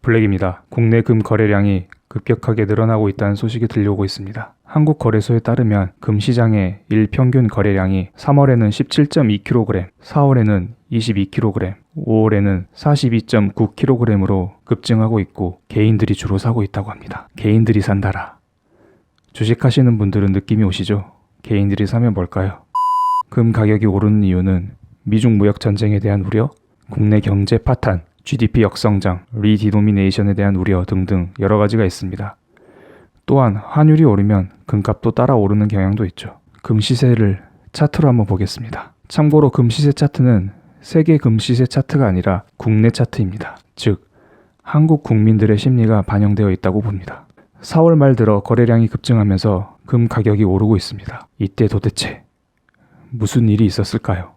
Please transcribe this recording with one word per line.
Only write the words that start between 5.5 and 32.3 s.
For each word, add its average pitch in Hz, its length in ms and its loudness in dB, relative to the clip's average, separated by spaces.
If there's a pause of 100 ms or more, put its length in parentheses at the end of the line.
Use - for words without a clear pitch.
금 104 180 -2
시장의 107 720 0
일평균 120 580 2
거래량이 95 680 -2
삼월에는 135 520 2
십칠점이 135 760 0
킬로그램, 104 400 -2 (160)
사월에는 113 760 0 (140)
이십이 107 380 -2
킬로그램, 98 480 -4 (200)
오월에는 107 760 0
사십이점구 113 1000 0
킬로그램으로 101 760 0 (140)
급증하고 110 560 -2
있고 - 480 -8
개인들이 107 440 0
주로 95 240 -4
사고 117 240 -2
있다고 101 300 -8
합니다. - 460 -18
개인들이 107 420 2
산다라. 98 600 -4 (920)
주식하시는 120 680 2
분들은 101 360 0
느낌이 107 320 0
오시죠? 95 400 -4 (380)
개인들이 101 440 -2
사면 117 260 0
뭘까요? 92 500 -6 (680)
금 113 240 0
가격이 107 320 0
오르는 104 400 0
이유는 92 460 -2 (320)
미중 110 340 0
무역 101 240 0
전쟁에 104 380 0
대한 101 260 -2
우려, 107 240 -2 (400)
국내 104 320 2
경제 101 360 0
파탄, 101 440 -2 (240)
지디피 117 360 0
역성장, 95 600 -2 (120)
리디노미네이션에 104 1000 0
대한 101 200 0
우려 90 300 0
등등 92 440 -2 (100)
여러 101 180 0
가지가 104 260 0
있습니다. 95 520 -6 (880)